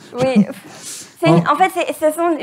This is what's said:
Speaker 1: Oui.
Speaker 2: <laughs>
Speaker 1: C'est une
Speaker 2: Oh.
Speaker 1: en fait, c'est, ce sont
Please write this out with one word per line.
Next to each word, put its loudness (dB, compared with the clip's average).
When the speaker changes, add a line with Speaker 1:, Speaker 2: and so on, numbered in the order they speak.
Speaker 1:
Oui. 2
Speaker 2:
<laughs> -12
Speaker 1:
C'est 2
une 4
Speaker 2:
Oh. 2
Speaker 1:
en 0
fait, 2
c'est, -4
ce 0
sont -2